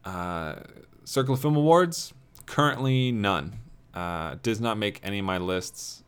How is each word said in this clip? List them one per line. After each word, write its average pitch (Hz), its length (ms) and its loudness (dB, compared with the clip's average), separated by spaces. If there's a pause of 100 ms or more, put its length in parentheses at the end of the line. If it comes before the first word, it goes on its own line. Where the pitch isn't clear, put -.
Uh, 87 520 -6 (480)
Circle 131 320 0
of 131 60 -4
Film 151 140 2
Awards, 165 580 4 (320)
currently 131 680 2
none. 98 480 0 (340)
Uh, 85 480 -4
does 113 200 0
not 113 160 0
make 104 260 -2
any 101 160 -4
of 98 60 -2
my 92 120 0
lists - 680 -4